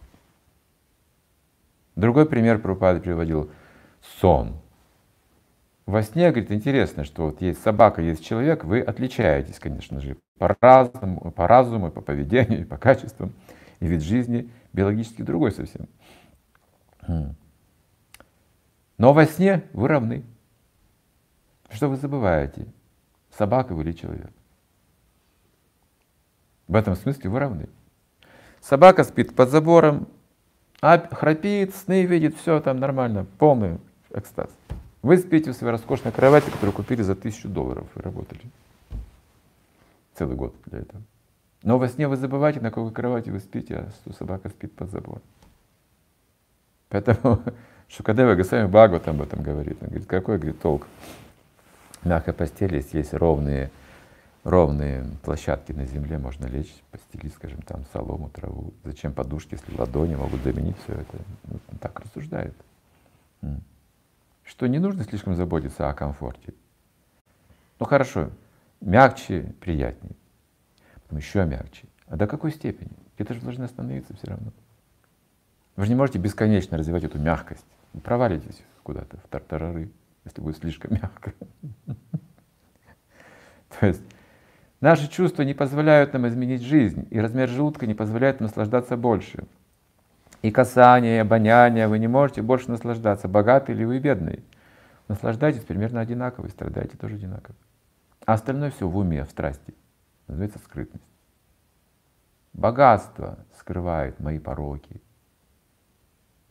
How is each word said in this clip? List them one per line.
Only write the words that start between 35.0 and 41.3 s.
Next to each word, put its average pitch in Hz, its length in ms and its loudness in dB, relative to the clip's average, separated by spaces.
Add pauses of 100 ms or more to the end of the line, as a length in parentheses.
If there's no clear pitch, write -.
Вы 160 160 6
спите 165 340 0
в 123 40 -10
своей 120 160 -4
роскошной 113 420 -4
кровати, 143 360 6
которую 101 240 -2
купили 117 280 -4
за 95 140 0
тысячу 107 340 -10
долларов, 67 460 -6
вы - 60 -14
работали - 400 -12 (1700)
целый 67 200 -6
год 64 200 -8 (100)
для - 140 -14
этого. 101 220 -16 (640)